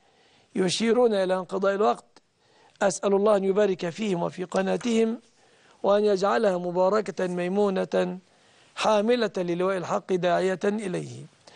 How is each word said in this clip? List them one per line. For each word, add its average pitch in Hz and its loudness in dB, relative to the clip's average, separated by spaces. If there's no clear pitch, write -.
يشيرون 220 2
إلى 185 0
انقضاء 190 -2
الوقت، 220 -2
أسأل 196 0
الله 202 4
أن 190 0
يبارك 190 0
فيهم 185 -4
وفي 170 -6
قناتهم، 226 -2
وأن 208 4
يجعلها 202 2
مباركة 185 0
ميمونة 185 -2
حاملة 214 2
للواء 180 -2
الحق 180 -4
داعية 180 0
إليه. 175 -4